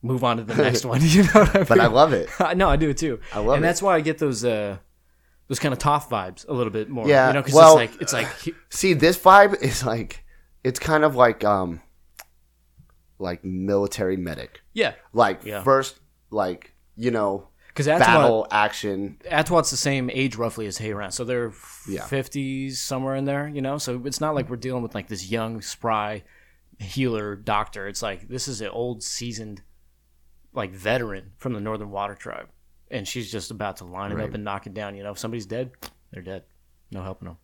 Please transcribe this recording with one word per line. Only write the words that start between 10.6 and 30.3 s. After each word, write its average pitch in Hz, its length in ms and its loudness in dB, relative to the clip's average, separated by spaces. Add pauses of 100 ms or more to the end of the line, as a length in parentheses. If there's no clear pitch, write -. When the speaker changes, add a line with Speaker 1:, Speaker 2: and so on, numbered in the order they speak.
Speaker 2:
it's 127 140 -2
kind 156 260 2
of 147 120 4
like, 120 280 4
um, 95 380 0 (1400)
like 87 240 -8
military 95 760 -2
medic. 82 440 -10 (120)
Speaker 1:
Yeah. 190 200 -2 (200)
Speaker 2:
Like, 107 300 2
Speaker 1:
Yeah. 101 200 -10
Speaker 2:
first, 135 360 2 (300)
like, 92 460 -6 (200)
you 117 160 -2
know, 101 360 -2 (260)
Speaker 1:
'Cause 143 140 -2
Atuat 156 120 2
Speaker 2:
battle, 117 500 4
action. 104 680 -2 (120)
Speaker 1:
Atuat's 160 400 2
the 131 80 -6
same 135 340 -2
age 131 240 -2
roughly 113 300 -6
as 95 140 -8
Heiran, 104 340 -8
so 123 100 -6
they're 120 280 -4 (360)
Speaker 2:
Yeah. 85 180 -8
Speaker 1:
fifties, 135 760 -6
somewhere 135 340 -6
in 135 100 -4
there, 139 220 -4
you 143 140 -8
know? 135 160 -4
So 127 280 -6
it's 139 140 -8
not 156 140 -2
like 139 160 -4
we're 123 60 -8
dealing 123 260 -8
with, 113 140 -8
like, 101 120 -8
this 92 220 -12
young, 113 320 -6
spry 107 640 -4 (560)
healer 107 560 -4
doctor. 104 520 -4
It's 101 140 -10
like, 101 280 -8
this 123 180 -8
is 117 140 -10
an 104 80 -8
old, 113 340 -8
seasoned, 107 580 -10 (920)